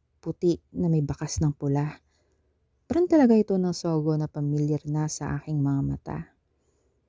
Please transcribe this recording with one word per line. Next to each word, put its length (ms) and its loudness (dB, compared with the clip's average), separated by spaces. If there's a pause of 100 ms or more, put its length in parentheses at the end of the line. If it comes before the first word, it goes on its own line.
(200)
puti 400 -2 (160)
na 160 0
may 80 2
bakas 400 -4
ng 160 0
pula. 320 -2 (960)
Parang 240 0
talaga 320 6
ito 160 2
ng 160 0
sogo 480 0
na 80 -2
pamilyar 640 -2
na 160 -2
sa 320 -6
aking 240 -2
mga 200 0
mata. 360 -6 (880)